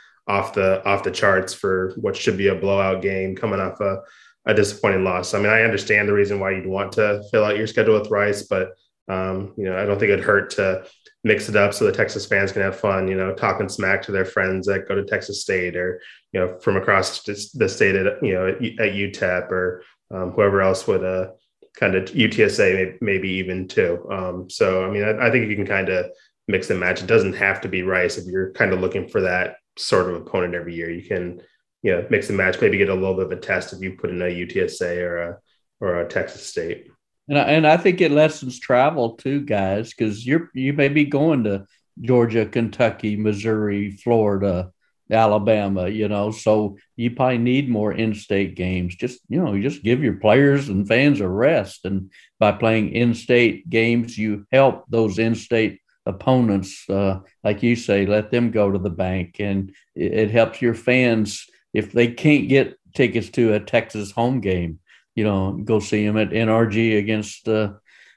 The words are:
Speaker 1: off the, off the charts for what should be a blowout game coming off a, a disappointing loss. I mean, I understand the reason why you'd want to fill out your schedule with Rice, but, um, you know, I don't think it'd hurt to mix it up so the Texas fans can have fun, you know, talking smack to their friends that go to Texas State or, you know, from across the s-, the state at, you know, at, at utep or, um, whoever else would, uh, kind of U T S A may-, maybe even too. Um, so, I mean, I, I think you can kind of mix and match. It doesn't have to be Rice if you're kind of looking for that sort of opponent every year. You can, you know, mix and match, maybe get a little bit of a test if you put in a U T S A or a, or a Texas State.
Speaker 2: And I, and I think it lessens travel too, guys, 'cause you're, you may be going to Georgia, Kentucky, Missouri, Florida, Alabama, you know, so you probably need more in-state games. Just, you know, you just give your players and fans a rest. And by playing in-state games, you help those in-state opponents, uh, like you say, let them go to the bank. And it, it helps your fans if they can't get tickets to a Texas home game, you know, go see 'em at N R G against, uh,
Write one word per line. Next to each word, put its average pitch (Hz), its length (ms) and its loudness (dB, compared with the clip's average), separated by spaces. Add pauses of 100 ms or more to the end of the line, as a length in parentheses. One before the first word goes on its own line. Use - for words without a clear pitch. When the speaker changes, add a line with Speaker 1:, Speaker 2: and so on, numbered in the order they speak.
(260)
Speaker 1:
off 98 280 -2
the, 95 300 2
off 98 200 0
the 95 80 0
charts 92 420 0
for 92 420 -2
what 101 200 -4
should 101 200 -2
be 98 120 2
a 95 60 2
blowout 95 480 0
game 95 340 -2
coming 101 240 -2
off 92 200 -6
a, 98 200 -2 (460)
a 113 80 2
disappointing 101 500 2
loss. 90 300 -2
I 104 40 0
mean, 104 120 2
I 113 120 6
understand 104 460 2
the 104 40 2
reason 101 280 2
why 98 120 -2
you'd 95 140 -6
want 95 260 -4
to 104 380 0
fill 107 140 4
out 104 120 0
your 110 100 -2
schedule 110 320 2
with 101 120 -4
Rice, 101 340 0
but, 92 260 -2 (380)
um, 95 480 -6
you 104 80 -6
know, 92 120 -4
I 98 80 -2
don't 101 140 0
think 101 140 2
it'd - 120 0
hurt 101 260 2
to 95 360 -2 (380)
mix 107 240 2
it 104 80 0
up 101 180 4
so - 100 -2
the 98 80 4
Texas 104 320 -2
fans 98 280 0
can 101 100 -2
have 95 160 -4
fun, 95 300 0
you 95 80 -2
know, 95 180 -2
talking 98 340 -2
smack 95 340 -2
to - 100 -8
their 95 120 0
friends 95 420 -2
that 95 220 -2
go 98 60 -2
to 98 100 -2
Texas 101 380 -6
State 90 340 -4
or, 90 240 -4 (320)
you 92 80 -2
know, 90 200 -4
from 98 160 0
across - 480 0
the 104 80 -8
s-, - 180 -10
the 110 180 0
state 98 280 2
at, 95 260 0
you 107 100 0
know, 92 160 0
at, 98 140 -4 (160)
at 104 160 0
utep 92 560 -4
or, 92 320 -4 (300)
um, 92 180 -6
whoever 98 320 2
else 95 240 0
would, 92 180 0
uh, 92 260 -4 (460)
kind 95 180 0
of - 200 -2
U 123 140 2
T 110 160 4
S 98 140 0
A 95 140 4
may-, 92 280 -2
maybe 98 300 -2
even 92 380 -6
too. 87 420 0
Um, 92 380 -6
so, 95 360 0
I 98 60 -4
mean, 101 120 -2
I, 110 240 0
I 113 40 4
think 113 200 0
you 104 60 -2
can 98 100 -2
kind 98 220 -2
of 90 180 -2 (420)
mix 95 220 -2
and 92 100 0
match. 90 220 -2
It 95 40 -10
doesn't 101 280 2
have 98 280 0
to 107 60 -8
be 92 140 -2
Rice 90 340 0
if 87 100 -10
you're 92 260 -4
kind 101 200 2
of 92 80 0
looking 92 280 -4
for 107 120 0
that 90 360 -2 (200)
sort 92 320 2
of 87 80 -4
opponent 87 380 -4
every 85 200 -8
year. 85 160 -8
You 87 120 -10
can, 90 400 -6 (400)
you 98 100 2
know, 85 180 -2
mix 101 180 0
and 104 80 -2
match, 92 240 0
maybe 98 180 2
get 95 100 4
a 95 60 0
little 95 200 -2
bit 92 120 -2
of 90 60 -8
a 90 40 -6
test - 360 -6
if 92 80 -16
you 95 120 -8
put - 180 -8
in 90 120 -6
a 90 60 -2
U 90 180 -6
T 92 140 -4
S 87 200 -4
A 87 200 -4
or 87 180 -6
a, 85 200 -8 (420)
or 87 200 -2
a - 80 -4
Texas - 380 -8
State. - 420 -8 (400)
Speaker 2:
And 143 100 2
I, 135 40 4
and 156 220 4
I 156 120 8
think 180 240 2
it 160 100 4
lessens 147 480 2
travel 127 560 2
too, 139 280 -4
guys, 101 520 -2
'cause 110 320 -4
you're, 156 260 0
you 131 200 -2
may 143 160 2
be 147 160 2
going 143 400 2
to 98 200 -2 (360)
Georgia, 117 440 2
Kentucky, 110 720 -2
Missouri, 104 800 -2
Florida, 101 800 0 (400)
Alabama, 104 760 2
you 107 200 -2
know, 104 240 -2
so 107 440 2 (200)
you 117 160 -2
probably 127 260 0
need 127 300 2
more 107 240 0
in-state 101 640 -2
games. 90 400 -2
Just, 123 320 -8
you 160 140 0
know, 117 120 -2
you 98 80 0
just 143 220 -4
give 127 180 2
your 113 120 0
players 139 540 4
and 98 200 -2
fans 131 320 4
a 95 80 0
rest. 110 560 0
And 95 260 -4 (300)
by 104 120 4
playing 110 400 0
in-state 117 800 2
games, 117 480 0
you 104 320 -4
help 131 380 4
those 110 300 0
in-state 113 640 0 (260)
opponents, 101 840 0
uh, 98 300 0 (240)
like 107 180 0
you 117 140 2
say, 101 300 0
let 107 240 0
them 120 200 2
go 101 220 2
to 98 60 0
the 92 120 -2
bank. 92 480 -4
And 98 340 -4 (220)
it, - 180 -4
it 107 180 0
helps 113 320 2
your 117 120 2
fans 117 720 2 (260)
if 104 200 -2
they 120 160 4
can't 143 400 2
get 135 280 2 (160)
tickets 117 380 0
to 113 240 2
a 104 60 0
Texas 107 500 -2
home 123 300 -2
game, 90 400 -2 (360)
you 107 80 0
know, 98 400 0
go 107 160 2
see 104 260 0
'em 107 120 0
at 107 140 0
N 113 160 2
R 113 180 4
G 110 280 2
against, 107 540 -2
uh, 107 240 0 (440)